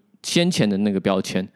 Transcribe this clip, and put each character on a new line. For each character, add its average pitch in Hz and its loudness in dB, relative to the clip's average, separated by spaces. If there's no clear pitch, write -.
先 175 0
前 113 2
的 98 0
那 104 0
个 95 0
标 95 0
签。 92 -4